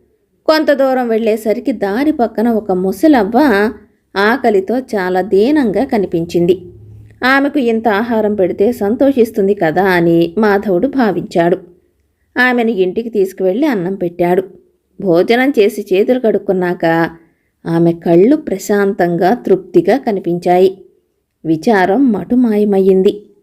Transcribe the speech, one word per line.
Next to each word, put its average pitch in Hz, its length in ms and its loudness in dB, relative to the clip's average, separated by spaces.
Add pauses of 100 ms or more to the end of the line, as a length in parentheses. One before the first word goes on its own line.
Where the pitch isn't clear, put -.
(460)
కొంత 311 260 2
దూరం 262 360 0
వెళ్ళేసరికి 226 640 -2
దారి 214 400 -2
పక్కన 226 360 -2
ఒక 240 240 -2
ముసలవ్వ 190 640 2 (800)
ఆకలితో 214 640 0
చాలా 185 420 -4
దీనంగా 214 640 0
కనిపించింది. 175 800 -2 (580)
ఆమెకు 277 340 0
ఇంత 233 300 0
ఆహారం 214 460 0
పెడితే 196 380 0
సంతోషిస్తుంది 226 800 0
కదా 170 300 0
అని 170 540 2
మాధవుడు 202 500 0
భావించాడు. 180 720 0 (800)
ఆమెను 240 320 0
ఇంటికి 190 400 -2
తీసుకువెళ్ళి 196 560 -2
అన్నం 196 280 -2
పెట్టాడు. 175 480 -2 (580)
భోజనం 226 580 2
చేసి 233 340 0
చేతులు 247 280 0
కడుక్కున్నాక 180 880 -2 (560)
ఆమె 170 260 2
కళ్ళు 180 440 4
ప్రశాంతంగా, 196 960 -2
తృప్తిగా 196 640 0
కనిపించాయి. 185 880 0 (600)
విచారం 202 680 2
మటుమాయమయ్యింది. 202 1080 0 (200)